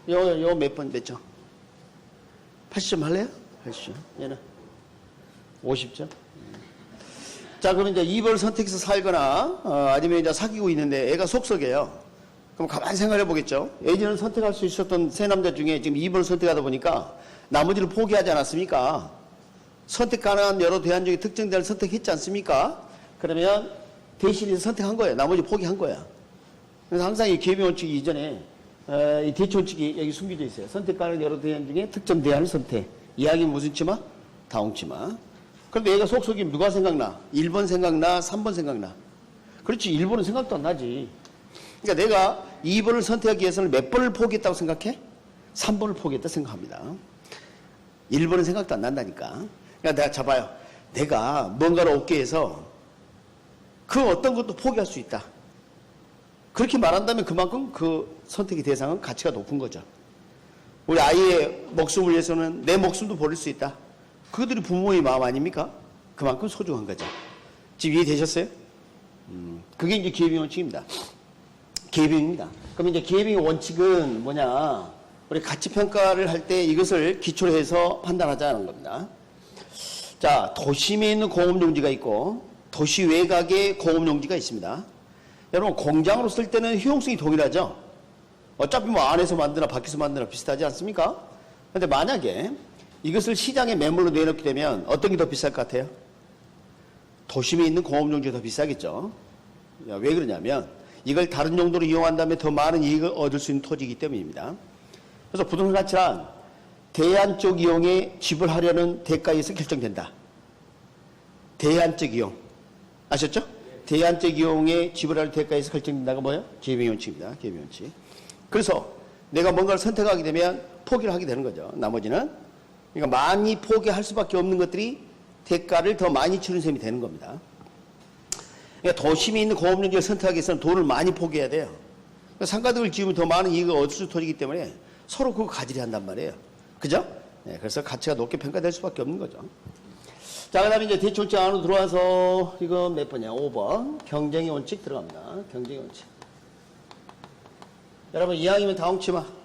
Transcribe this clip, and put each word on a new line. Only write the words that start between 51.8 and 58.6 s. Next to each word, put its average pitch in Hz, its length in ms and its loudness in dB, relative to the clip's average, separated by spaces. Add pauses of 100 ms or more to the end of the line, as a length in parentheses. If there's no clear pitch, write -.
얻기 143 220 2
위해서 139 500 0 (1200)
그 - 240 2
어떤 190 240 2
것도 226 220 -4
포기할 220 320 0
수 - 120 -12
있다. 110 240 -8 (1300)
그렇게 - 260 0
말한다면 202 480 2
그만큼 185 460 -2
그 - 560 -4
선택의 190 360 -4